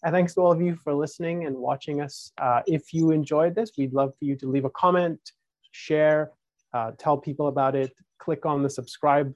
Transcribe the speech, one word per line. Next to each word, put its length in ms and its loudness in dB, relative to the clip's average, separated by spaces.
And 80 0
thanks 220 2
to 60 2
all 100 6
of 100 4
you 140 0
for 180 -4
listening 540 -4
and 100 -6
watching 440 -4
us. 400 -12
Uh, 260 2
if 260 -2
you 200 2
enjoyed 420 2
this, 240 -2
we'd 140 -2
love 260 0
for 60 -10
you 120 -2
to 120 -8
leave 160 0
a 60 -2
comment, 500 2
share, 600 2
uh, 240 -4
tell 180 2
people 300 -4
about 300 0
it, 160 -2
click 260 -6
on 200 0
the 60 0
subscribe 640 0